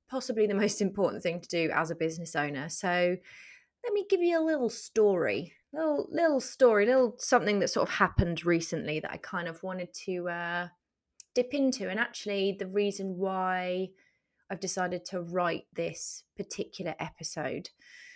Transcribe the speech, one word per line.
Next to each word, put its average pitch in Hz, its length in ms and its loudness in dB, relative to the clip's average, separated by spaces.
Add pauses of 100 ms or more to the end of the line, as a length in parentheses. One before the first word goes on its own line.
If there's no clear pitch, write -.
(100)
possibly 220 380 0
the 202 60 0
most 208 260 0
important 190 420 0
thing 170 200 -2
to - 60 -18
do 165 240 0
as 165 200 0
a - 20 -4
business 165 400 -4
owner. 147 340 -2
So 180 480 2 (680)
let 466 80 -2
me 403 180 0
give 370 100 4
you 339 200 4
a - 20 2
little 302 260 2
story, 175 840 2 (200)
little, 302 380 0
little 311 300 2
story, 220 460 6
little 254 320 4
something 208 420 2
that - 80 2
sort - 200 0
of - 60 -6
happened 170 500 2
recently 165 540 0
that - 140 -6
I - 60 -12
kind 175 280 -8
of 165 160 -10
wanted 180 320 -8 (120)
to, 180 220 -4
uh, 175 400 -4 (680)
dip 247 180 2
into, 262 340 0
and 202 120 -2
actually 202 580 -2
the 190 80 -6
reason 196 500 -2
why 185 760 -2 (600)
I've 196 100 -8
decided 180 500 -4
to 185 100 -4
write 170 440 -2 (100)
this - 500 -6 (100)
particular - 640 -6
episode. 156 680 -6 (480)